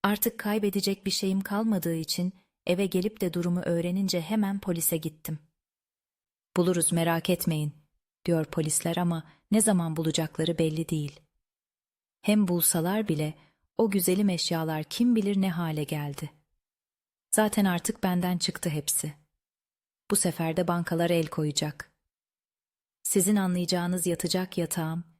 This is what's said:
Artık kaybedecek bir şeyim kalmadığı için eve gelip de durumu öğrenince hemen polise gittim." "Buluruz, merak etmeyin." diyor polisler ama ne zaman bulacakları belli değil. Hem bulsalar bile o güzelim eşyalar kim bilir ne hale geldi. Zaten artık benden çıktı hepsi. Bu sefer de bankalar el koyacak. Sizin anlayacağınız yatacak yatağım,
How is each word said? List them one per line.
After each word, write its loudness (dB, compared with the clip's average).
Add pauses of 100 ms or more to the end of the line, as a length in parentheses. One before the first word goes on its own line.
Artık 0
kaybedecek 0
bir 0
şeyim 0
kalmadığı 0
için -2 (340)
eve 2
gelip -2
de 0
durumu 0
öğrenince 0
hemen 0
polise 0
gittim." -8 (1200)
"Buluruz, 2
merak 2
etmeyin." 0 (520)
diyor 2
polisler -2
ama 0 (260)
ne 4
zaman 2
bulacakları 0
belli 0
değil. -4 (1000)
Hem 4
bulsalar 0
bile -2 (440)
o 4
güzelim 2
eşyalar -2
kim 2
bilir 2
ne 2
hale -2
geldi. -6 (1000)
Zaten 2
artık -2
benden 0
çıktı -4
hepsi. -4 (960)
Bu 0
sefer -2
de 0
bankalar 0
el 2
koyacak. -4 (1080)
Sizin 2
anlayacağınız 0
yatacak -2
yatağım, -2 (160)